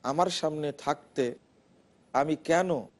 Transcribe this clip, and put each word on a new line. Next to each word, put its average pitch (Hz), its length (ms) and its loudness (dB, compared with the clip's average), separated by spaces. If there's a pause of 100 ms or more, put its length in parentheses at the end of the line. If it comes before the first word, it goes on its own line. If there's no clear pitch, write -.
আমার 151 240 2
সামনে 151 460 -2
থাকতে 139 640 -4 (760)
আমি 147 240 2
কেন 175 340 2 (300)